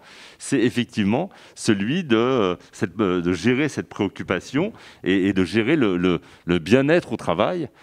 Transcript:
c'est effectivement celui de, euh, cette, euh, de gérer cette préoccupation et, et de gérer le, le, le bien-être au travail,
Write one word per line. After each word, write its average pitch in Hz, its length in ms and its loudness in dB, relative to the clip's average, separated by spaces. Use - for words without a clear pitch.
c'est - 220 -2
effectivement 117 720 0
celui 113 480 0
de, 120 120 2
euh, 110 400 2
cette, 95 280 -6
euh, 90 220 2
de 87 120 0
gérer 123 360 0
cette - 180 -8
préoccupation 107 840 -4
et, 95 240 2
et 101 60 2
de 95 100 2
gérer 110 320 0
le, 104 220 2
le, 87 220 2
le 87 140 2
bien-être 135 540 2
au 107 40 -4
travail, 131 520 -2